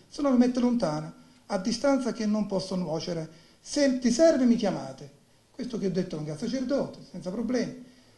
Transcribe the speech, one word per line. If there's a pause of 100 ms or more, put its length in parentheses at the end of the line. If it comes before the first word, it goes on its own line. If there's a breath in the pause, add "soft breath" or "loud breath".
se
no
mi
metto
lontano, (320 loud breath)
a
distanza
che
non
posso
nuocere. (300 loud breath)
Se
ti
serve,
mi
chiamate." (320 soft breath)
Questo
che
ho
detto
anche
al
sacerdote,
senza
problemi. (340 loud breath)